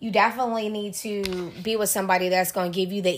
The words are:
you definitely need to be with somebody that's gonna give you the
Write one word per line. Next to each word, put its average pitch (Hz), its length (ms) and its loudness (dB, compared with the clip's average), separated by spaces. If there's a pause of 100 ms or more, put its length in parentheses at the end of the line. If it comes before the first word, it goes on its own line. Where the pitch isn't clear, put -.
you 226 100 -4
definitely 226 580 2
need 208 260 -4
to 190 580 -4 (100)
be 220 140 0
with 208 120 2
somebody 185 400 2
that's 180 220 2
gonna 180 200 0
give 185 220 -2
you 202 80 -2
the 180 180 2